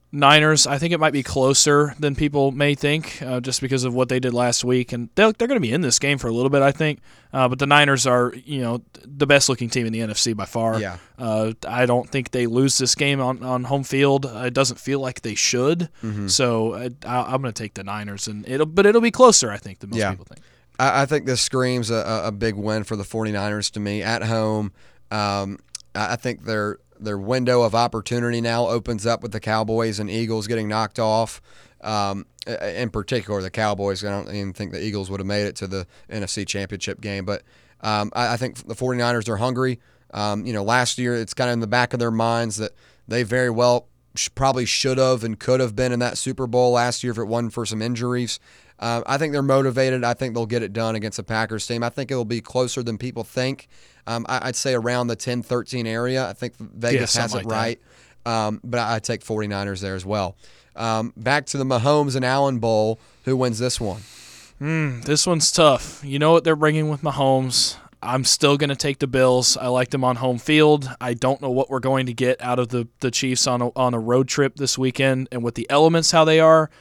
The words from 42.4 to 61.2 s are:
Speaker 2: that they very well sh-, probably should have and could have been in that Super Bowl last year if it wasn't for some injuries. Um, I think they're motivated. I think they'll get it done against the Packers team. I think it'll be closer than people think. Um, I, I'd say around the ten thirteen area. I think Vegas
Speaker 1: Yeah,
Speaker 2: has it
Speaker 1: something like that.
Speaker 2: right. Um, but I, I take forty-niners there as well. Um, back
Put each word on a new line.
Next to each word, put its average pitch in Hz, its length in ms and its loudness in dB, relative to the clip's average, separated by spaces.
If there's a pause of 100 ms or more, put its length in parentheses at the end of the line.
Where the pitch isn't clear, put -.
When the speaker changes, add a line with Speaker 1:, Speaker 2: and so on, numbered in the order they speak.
Speaker 2:
that 107 140 -8 (360)
they 123 140 0
very 123 280 0
well 120 380 2 (260)
sh-, - 200 -4
probably 127 320 0
should 131 320 0
have 131 260 2
and 110 140 -4
could 131 220 2
have 113 140 0
been 123 180 0
in 120 80 0
that 120 180 -2
Super 131 280 -4
Bowl 123 260 4
last 120 300 2
year 123 100 -2
if 107 60 -8
it 113 60 -4
wasn't 113 300 -2
for 120 100 -4
some 107 160 -6
injuries. 120 580 -2 (400)
Um, 117 280 -2
I 135 100 0
think 151 160 -2
they're 143 80 0
motivated. 131 640 2
I 120 80 2
think 120 220 -4
they'll 117 100 -2
get 117 180 -2
it 101 120 -6
done 113 220 -2
against 107 200 -6
the 113 60 -8
Packers 110 440 -4
team. 117 160 -4
I 120 60 0
think 127 220 -6
it'll 123 160 -2
be 117 160 -4
closer 127 400 -2
than 113 160 -6
people 120 260 -8
think. 131 440 -6 (380)
Um, 117 220 -6
I, 127 200 -4
I'd 123 80 -6
say 131 180 -2
around 120 320 0
the 117 100 -4
ten 123 260 -4
thirteen 120 440 -4
area. 123 420 -2
I 101 60 -10
think 123 240 -10
Vegas 120 560 -2
Speaker 1:
Yeah, 117 80 2
Speaker 2:
has 110 80 -4
it - 20 -8
Speaker 1:
something 104 160 -6
like 113 300 -2
that. - 20 -20 (460)
Speaker 2:
right. 113 220 0
Um, 107 140 -6
but 120 160 -4
I, 113 180 0
I - 20 0
take 110 240 -6
forty-niners 101 580 -4
there 95 140 -6
as 92 100 -8
well. 98 320 -2 (400)
Um, 113 400 -4
back 135 300 0